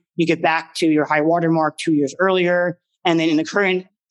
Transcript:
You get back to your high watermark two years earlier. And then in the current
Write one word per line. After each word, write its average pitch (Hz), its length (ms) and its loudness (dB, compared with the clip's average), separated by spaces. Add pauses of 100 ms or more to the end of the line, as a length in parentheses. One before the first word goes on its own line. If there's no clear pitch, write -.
(160)
You 170 100 0
get 165 160 -2
back 165 340 -2
to 170 120 0
your 151 180 2
high 151 160 0
watermark 160 560 0
two 165 160 -2
years 143 260 0
earlier. 175 600 0 (240)
And 165 160 2
then 165 100 0
in 156 80 2
the 160 60 0
current 185 440 -2 (240)